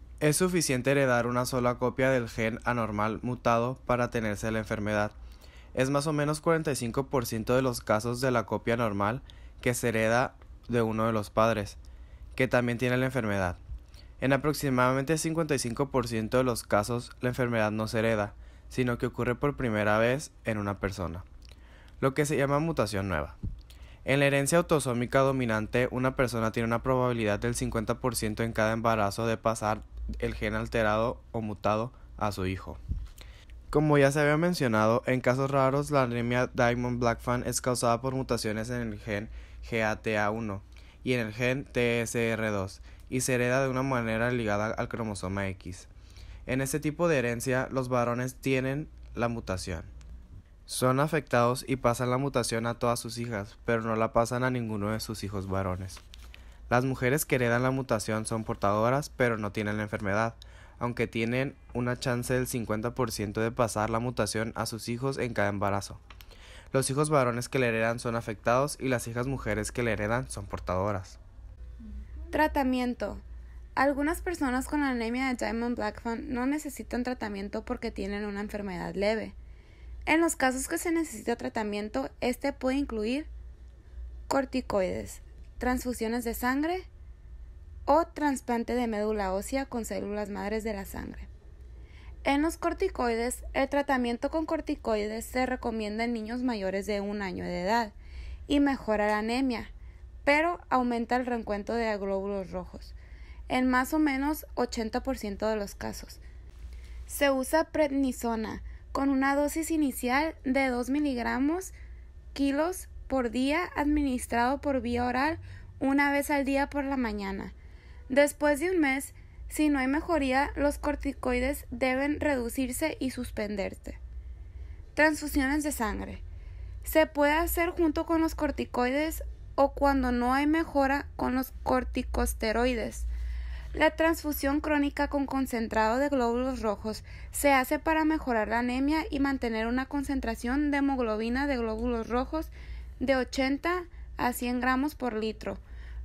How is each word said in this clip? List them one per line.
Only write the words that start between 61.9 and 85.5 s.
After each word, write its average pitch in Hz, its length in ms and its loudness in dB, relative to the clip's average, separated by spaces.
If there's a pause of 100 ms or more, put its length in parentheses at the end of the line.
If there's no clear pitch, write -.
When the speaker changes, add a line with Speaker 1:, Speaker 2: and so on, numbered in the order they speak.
Speaker 1:
chance 123 360 0
del 127 140 2
cincuenta 110 460 -2
por 117 200 0
ciento 104 260 -4
de 113 120 2
pasar 110 380 2
la 113 100 2
mutación 113 560 -2
a 113 100 -2
sus 113 240 -8
hijos 135 280 -2
en 117 160 -2
cada 101 140 2
embarazo. 101 500 -2 (760)
Los 135 160 2
hijos 151 200 2
varones 123 380 4
que 135 120 0
la 123 80 4
heredan 113 320 2
son 117 180 -2
afectados 120 640 2
y 131 80 -2
las 120 180 0
hijas 120 200 -2
mujeres 107 440 -2
que 123 120 -2
la 113 80 2
heredan 107 380 0
son 101 160 -8
portadoras. 95 720 -2 (1080)
Speaker 2:
Tratamiento. 254 880 0 (560)
Algunas 285 460 2
personas 262 480 -2
con 294 160 0
anemia 254 500 0
de 247 120 -4
Diamond-Blackfan 226 880 -4
no 240 120 0
necesitan 262 580 -4
tratamiento 214 600 -4
porque 247 260 -6
tienen 202 360 -4
una 202 160 -4
enfermedad 190 540 -6
leve. 202 380 0 (720)
En 311 140 6
los 330 160 4
casos 262 320 2
que 339 100 -2
se 339 140 -2
necesita 233 460 0
tratamiento, 214 720 -4 (100)
este 254 320 0
puede 262 240 0
incluir 254 520 -2 (1000)
corticoides, 214 920 0 (360)